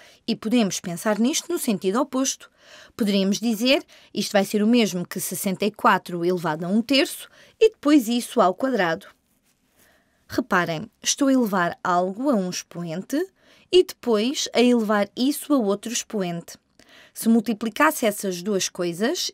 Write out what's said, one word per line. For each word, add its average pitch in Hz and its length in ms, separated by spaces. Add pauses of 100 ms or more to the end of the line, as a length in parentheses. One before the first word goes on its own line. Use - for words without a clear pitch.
(240)
E 220 120
podemos 220 420
pensar 196 400
nisto 262 340
no 349 60
sentido 196 420
oposto. 269 480 (480)
Poderíamos 196 440
dizer, 240 440 (300)
isto - 180
vai 196 120
ser 202 180
o 214 60
mesmo 196 360
que - 140
sessenta 190 480
e 214 60
quatro 180 520
elevado 170 400
a 170 40
um 208 120
terço 277 480 (300)
e 440 120
depois 285 360
isso 240 340
ao 185 140
quadrado. 196 540 (1200)
Reparem, 180 600 (140)
estou - 240
a 269 60
elevar 196 500
algo 185 480
a 262 40
um 185 160
expoente 175 680 (500)
e 359 120
depois 240 680
a - 80
elevar 220 560
isso 285 360
a 285 60
outro 202 340
expoente. 180 640 (560)
Se - 160
multiplicasse 233 760
essas 190 360
duas 190 260
coisas, 185 640